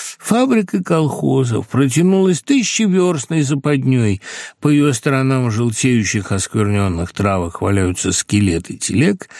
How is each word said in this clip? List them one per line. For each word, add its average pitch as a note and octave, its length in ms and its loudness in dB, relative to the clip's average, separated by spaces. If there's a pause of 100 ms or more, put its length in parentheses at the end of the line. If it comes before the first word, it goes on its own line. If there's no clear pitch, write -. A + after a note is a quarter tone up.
(200)
фабрик A#3 560 0
и F#3+ 80 -2
колхозов, C3+ 840 0
протянулась F3 760 2
тысячеверстной F#3 960 0
западнёй. C3 800 0 (400)
По - 80 0
её D3 240 4
сторонам C3 540 0
в A#2 40 0
желтеющих, A2+ 800 0
осквернённых G2 800 -2
травах F#2+ 500 -2
валяются F#2+ 500 0
скелеты F#2 640 0
телег - 640 0